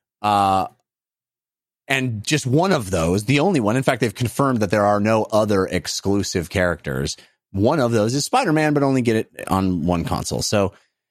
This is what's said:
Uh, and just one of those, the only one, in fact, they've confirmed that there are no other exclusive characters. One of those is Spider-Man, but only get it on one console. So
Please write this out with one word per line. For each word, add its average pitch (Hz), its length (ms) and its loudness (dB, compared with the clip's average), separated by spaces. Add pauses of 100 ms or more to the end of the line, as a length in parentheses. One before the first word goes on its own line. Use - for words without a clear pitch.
(220)
Uh, 98 440 2 (1200)
and 127 380 -4
just 151 220 -2
one 165 260 2
of 113 180 -2
those, 90 340 0
the 135 140 2
only 165 220 2
one, 107 160 0
in 135 80 -2
fact, 131 160 0
they've 117 140 0
confirmed 127 440 -2
that 104 140 0
there 104 120 2
are 104 140 4
no 107 320 2
other 104 360 2
exclusive 95 840 -4
characters. 78 680 -2 (360)
One 113 260 2
of 120 140 0
those 113 220 2
is 139 100 -2
Spider-Man, 156 500 0
but 139 80 2
only 135 200 2
get 113 120 2
it 110 160 -2 (160)
on 92 380 0
one 85 200 0
console. - 380 -4
So 98 300 0 (380)